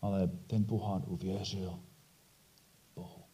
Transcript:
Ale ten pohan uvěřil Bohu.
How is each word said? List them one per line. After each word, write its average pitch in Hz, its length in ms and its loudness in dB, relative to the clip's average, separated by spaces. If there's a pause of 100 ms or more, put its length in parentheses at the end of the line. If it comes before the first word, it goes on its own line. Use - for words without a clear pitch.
Ale 98 260 4
ten 104 380 2
pohan 104 420 0
uvěřil 95 720 -2 (1160)
Bohu. - 260 -12 (120)